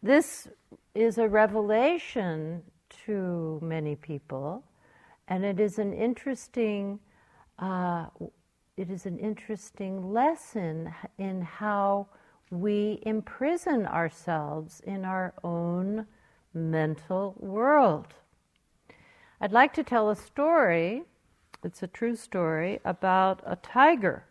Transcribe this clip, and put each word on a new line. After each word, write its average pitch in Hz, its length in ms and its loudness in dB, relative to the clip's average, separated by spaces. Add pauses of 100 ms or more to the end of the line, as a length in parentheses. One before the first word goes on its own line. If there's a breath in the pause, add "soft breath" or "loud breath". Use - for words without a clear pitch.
This 277 460 2 (460)
is 226 240 2
a 226 100 2
revelation 208 1300 2 (420)
to 175 580 -4
many 160 340 -4
people, 147 680 -8 (640 soft breath)
and 185 160 -2
it 196 160 -2
is 208 180 0
an 202 140 -2
interesting, 220 1040 -4 (600 soft breath)
uh, 180 480 -2 (720)
it 185 120 -6
is 190 140 -10
an 180 140 -6
interesting 196 920 -8
lesson 190 840 -2 (240)
in 190 240 -6
how 202 640 0 (440 soft breath)
we 208 520 0
imprison 254 840 -2
ourselves 156 1000 -4
in 196 180 -6
our 185 300 -4 (100)
own 175 640 -2 (480 soft breath)
mental 165 840 -2
world. 220 760 2 (1300 soft breath)
I'd 202 120 -4
like 247 220 8
to 320 80 0
tell 220 280 2
a 208 60 0
story, 240 840 2 (600)
it's - 200 -10
a 180 40 -8
true 233 300 -4
story, 170 680 -2
about 190 600 2
a 185 100 -6
tiger. 254 720 4